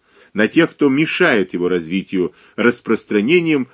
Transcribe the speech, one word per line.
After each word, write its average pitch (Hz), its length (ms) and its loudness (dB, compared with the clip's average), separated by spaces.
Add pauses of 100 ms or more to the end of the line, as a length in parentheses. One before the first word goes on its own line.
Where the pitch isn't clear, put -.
(340)
на 107 140 2
тех, 160 240 0
кто 147 180 0
мешает 147 640 0
его 87 140 -2
развитию 90 680 -4 (220)
распространением 117 1200 0